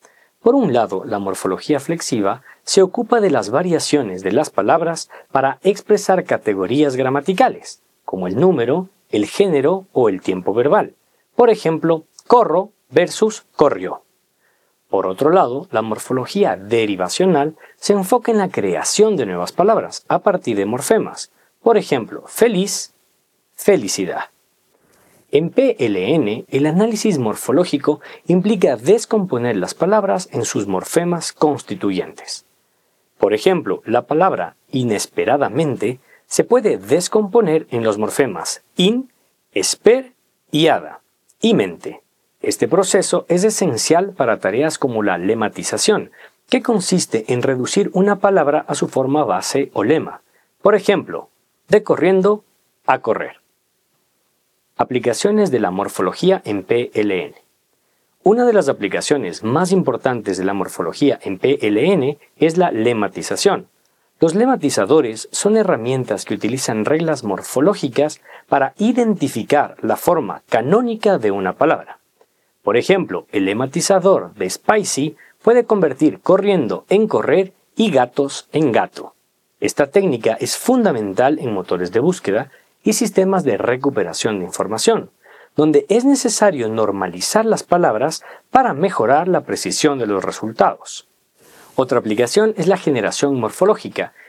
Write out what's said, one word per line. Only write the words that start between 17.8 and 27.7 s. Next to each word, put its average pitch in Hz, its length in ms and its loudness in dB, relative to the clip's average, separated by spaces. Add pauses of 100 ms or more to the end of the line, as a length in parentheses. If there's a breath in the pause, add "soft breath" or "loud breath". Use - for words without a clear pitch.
enfoca 208 400 0
en 220 60 2
la 190 120 0
creación 101 680 0
de 127 80 0
nuevas 90 260 -4
palabras 175 560 0
a 160 120 0
partir 180 360 -2
de 98 100 0
morfemas. 104 640 -2 (300)
Por 226 160 4
ejemplo, 123 500 -4
feliz, 196 680 -2 (600)
felicidad. 95 720 0 (1040 soft breath)
En 160 200 2
P 254 260 2 (100)
L 101 300 0
N, 120 320 -2
el 135 200 0
análisis 208 500 0
morfológico 135 800 0 (280 loud breath)